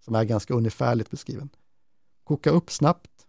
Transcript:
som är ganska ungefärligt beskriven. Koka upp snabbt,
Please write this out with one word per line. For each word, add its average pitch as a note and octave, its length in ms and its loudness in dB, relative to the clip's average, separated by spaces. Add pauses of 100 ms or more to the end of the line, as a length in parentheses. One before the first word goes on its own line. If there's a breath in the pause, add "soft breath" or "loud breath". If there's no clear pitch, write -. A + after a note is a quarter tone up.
som A2+ 100 -4
är A2 80 4
ganska A2 300 -2
ungefärligt A#2 580 0
beskriven. - 380 -12 (720)
Koka - 260 0
upp E3 220 2
snabbt, - 380 0 (200)